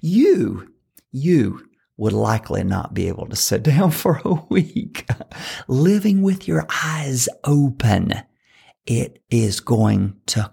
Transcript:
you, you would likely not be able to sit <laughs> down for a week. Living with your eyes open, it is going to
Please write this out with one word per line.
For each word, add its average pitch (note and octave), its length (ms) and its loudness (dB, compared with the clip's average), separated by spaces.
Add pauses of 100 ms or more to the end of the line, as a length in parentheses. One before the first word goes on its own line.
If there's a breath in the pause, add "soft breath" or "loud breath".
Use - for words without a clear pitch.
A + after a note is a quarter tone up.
you, F#3 720 2 (400)
you C3+ 560 2 (280)
would G#2+ 180 -2
likely G#2+ 500 -2
not F#2+ 300 -4
be F2+ 140 -2
able - 180 -8
to G#2 100 -10
sit - 260 -2
<laughs> - 0 -
down D#3 280 4
for D#3+ 340 -2
a G3 100 0 (140)
week. - 580 -2 (640 loud breath)
Living F#3+ 540 2
with F#3+ 260 0
your D#3 180 -2 (160)
eyes D3 460 -4 (160)
open, B2+ 720 2 (720 soft breath)
it - 440 -4
is A2 300 0
going G#2 560 2 (100)
to G#2+ 260 -4